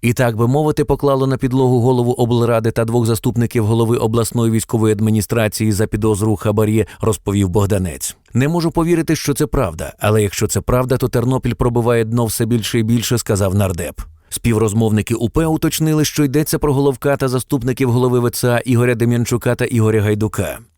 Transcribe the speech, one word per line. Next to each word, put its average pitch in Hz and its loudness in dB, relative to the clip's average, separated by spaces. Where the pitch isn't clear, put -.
І, 117 0
так 120 0
би 113 2
мовити, 147 2
поклало 139 0
на 131 0
підлогу 127 2
голову 123 2
облради 117 0
та 117 -2
двох 117 0
заступників 113 0
голови 113 2
обласної 113 0
військової 110 0
адміністрації 110 0
за 104 0
підозру 107 0
у 104 2
хабарі, 107 0
розповів 101 0
Богданець. 92 -2
«Не 127 2
можу 165 0
повірити, 165 0
що 143 -2
це 151 -2
правда, 80 -4
але 107 2
якщо 104 -2
це 98 -2
правда, 127 0
то 123 0
Тернопіль 123 0
пробиває 120 0
дно 117 0
все 113 -2
більше 113 0
і 113 2
більше», 117 0
сказав 98 0
нардеп. 92 -2
Співрозмовники 110 0
У 113 -2
П 160 0
уточнили, 156 0
що - -2
йдеться 147 0
про 147 0
Головка 139 0
та 135 0
заступників 127 -2
голови 123 2
В 120 0
Ц - -2
А 120 2
Ігоря 123 2
Дем'янчука 120 0
та 123 -2
Ігоря 110 2
Гайдука. 101 -2